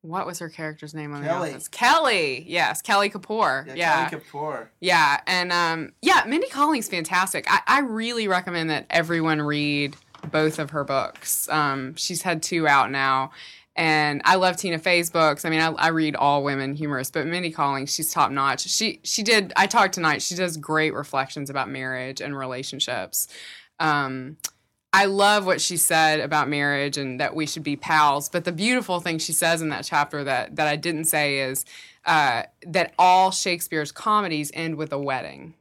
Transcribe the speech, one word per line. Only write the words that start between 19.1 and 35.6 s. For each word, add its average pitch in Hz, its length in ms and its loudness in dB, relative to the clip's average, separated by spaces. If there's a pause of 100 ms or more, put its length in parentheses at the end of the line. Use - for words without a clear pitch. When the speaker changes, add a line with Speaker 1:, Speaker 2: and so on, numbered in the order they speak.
Speaker 1:
did, 208 320 2
I 202 120 4
Talked 202 260 2
Tonight, 156 280 0
she - 140 -4
does 175 220 -2
great 156 360 0
reflections 139 560 -6
about 135 200 -4
marriage 131 500 -6
and 143 180 -8
relationships. 127 920 -6 (500)
Um, 143 560 -2 (560)
I 196 140 6
love 202 400 4
what 180 160 2
she 175 160 -2
said 156 420 4
about 147 300 0
marriage 143 480 0
and 131 240 -4
that - 140 -2
we 156 100 -2
should 151 180 -8
be 143 140 -4
pals. 147 500 2
But 175 160 -4
the 175 80 -4
beautiful 196 480 0
thing 165 180 -4
she 160 160 -4
says 165 280 2
in 156 80 -2
that 147 160 -6
chapter 147 400 -2
that, 135 320 -2
that 151 100 2
I 147 80 0
didn't 160 300 -4
say 147 340 0
is, 135 240 -4 (420)
uh, 139 380 4 (220)
that 175 340 -2
all 185 320 8
Shakespeare's 170 600 -4
comedies 180 600 0
end 165 220 -4
with 151 160 -6
a 143 80 -4
wedding. 131 600 -6